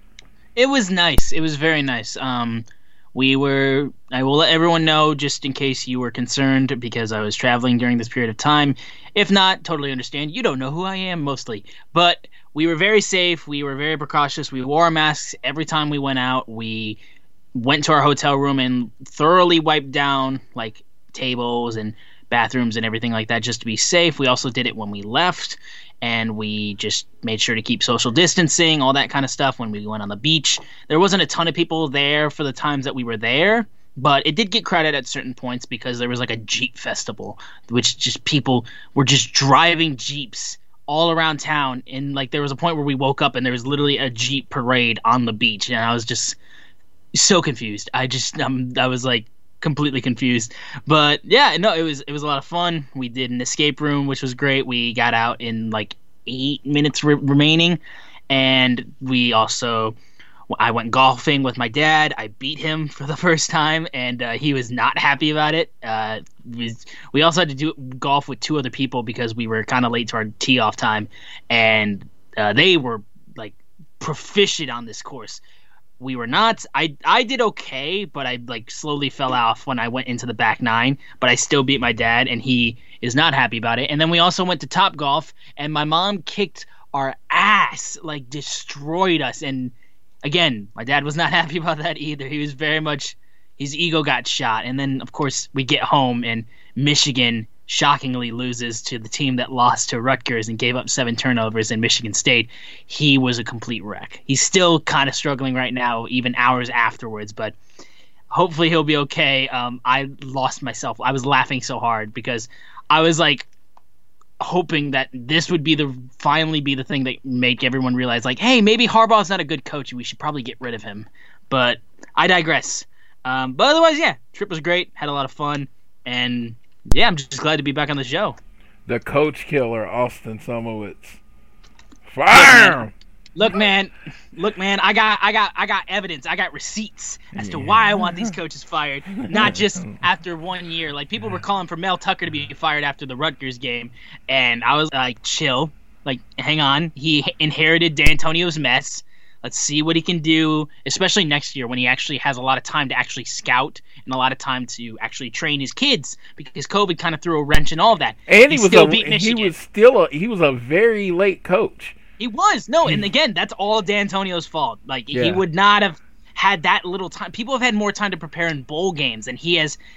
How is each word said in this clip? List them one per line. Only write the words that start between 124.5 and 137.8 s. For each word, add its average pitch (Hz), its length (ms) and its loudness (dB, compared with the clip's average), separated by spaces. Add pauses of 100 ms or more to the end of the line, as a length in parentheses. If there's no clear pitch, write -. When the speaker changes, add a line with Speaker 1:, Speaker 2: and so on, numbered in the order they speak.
Speaker 1:
great. 175 340 -2
Had 151 140 -8
a 147 60 -4
lot 139 100 -2
of 131 80 -8
fun. 147 380 -4 (360)
And, 123 500 -4 (380)
yeah, 208 140 10
I'm 185 80 4
just 143 220 -8
glad 156 200 2
to 143 60 -4
be 143 80 -2
back 143 180 -2
on 151 60 -2
the 135 80 -4
show. 160 320 -4 (520)
Speaker 2:
The 120 120 -4
coach 147 480 0
killer, 117 400 -2
Austin 113 500 -4
Sumowitz. 113 840 -10 (960)
Speaker 1:
Look, 139 100 0
man. - 0 -
Speaker 2:
Fire 226 580 10
him! 104 100 -10 (420)
Speaker 1:
Look, 190 200 2
man. 196 340 2 (440)
Look, 185 240 -2
man. 196 240 0
I 208 100 6
got, 214 300 4
I 208 100 2
got, 208 240 0
I 196 100 -2
got 196 220 -2
evidence. 180 380 -6
I 170 100 -4
got 185 160 -2
receipts - 680 -10 (160)
as 107 140 -10
to - 100 -8
Speaker 2:
Yeah. 135 60 -8
Speaker 1:
why 214 240 6